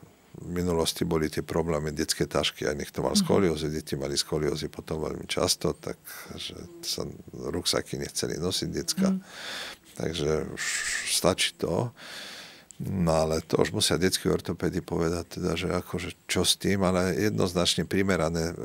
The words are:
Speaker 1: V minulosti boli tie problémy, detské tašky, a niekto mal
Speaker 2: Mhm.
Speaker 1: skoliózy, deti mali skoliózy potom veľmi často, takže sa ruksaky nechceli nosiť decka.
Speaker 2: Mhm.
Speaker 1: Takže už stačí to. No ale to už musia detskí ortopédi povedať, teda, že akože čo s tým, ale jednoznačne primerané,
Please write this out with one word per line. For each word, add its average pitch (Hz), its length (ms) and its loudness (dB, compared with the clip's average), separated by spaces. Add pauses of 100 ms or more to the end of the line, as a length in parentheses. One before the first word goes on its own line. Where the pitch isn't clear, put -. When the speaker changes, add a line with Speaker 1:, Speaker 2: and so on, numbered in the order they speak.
(340)
Speaker 1:
V - 160 -12
minulosti 87 560 0
boli 80 240 2
tie 73 160 -4
problémy, 80 480 0
detské - 320 0
tašky, - 400 0
a 67 80 0
niekto - 320 -4
mal - 80 0
Speaker 2:
Mhm. 208 80 4
Speaker 1:
skoliózy, 90 480 4
deti 76 240 -4
mali 69 240 -2
skoliózy 76 480 0
potom - 340 -6
veľmi 73 260 -6
často, - 520 0
takže - 800 -12 (240)
sa - 240 -4 (260)
ruksaky 69 680 -2
nechceli - 400 -4
nosiť 85 280 0
decka. 185 380 0
Speaker 2:
Mhm. 190 120 2 (760)
Speaker 1:
Takže 76 360 -2 (200)
už - 140 -8 (440)
stačí - 460 4
to. 117 400 0 (840)
No 90 360 2
ale 80 300 2
to - 160 2
už - 100 4
musia 101 240 2
detskí 87 320 2
ortopédi 87 540 0
povedať, 85 560 -2
teda, 87 160 0
že 85 180 -2
akože 87 380 -4 (160)
čo - 160 2
s - 160 4
tým, 98 240 2
ale 90 340 4
jednoznačne 92 720 2
primerané, 85 640 2 (160)